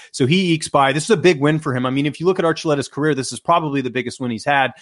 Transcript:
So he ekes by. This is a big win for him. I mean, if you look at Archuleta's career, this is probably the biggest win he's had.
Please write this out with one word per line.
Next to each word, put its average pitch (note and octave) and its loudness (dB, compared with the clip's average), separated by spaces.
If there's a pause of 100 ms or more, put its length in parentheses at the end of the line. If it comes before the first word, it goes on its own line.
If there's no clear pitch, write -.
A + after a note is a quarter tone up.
(140)
So B2+ 0
he F3 2
ekes D#3 -4
by. C3+ 2
This D#3 -4
is - -2
a G#3+ 4
big D#3+ 4
win D#3 2
for C#3+ -4
him. B2+ -2
I B2+ -2
mean, C#3 -2
if D3 -6
you D#3+ -2
look F#3 0
at F3 0
Archuleta's D#3 -2
career, D3+ -2
this B2+ -6
is A#2 -14
probably D#3 0
the B2+ -4
biggest B2 -6
win B2 -4
he's A2 -8
had. C3+ 2 (100)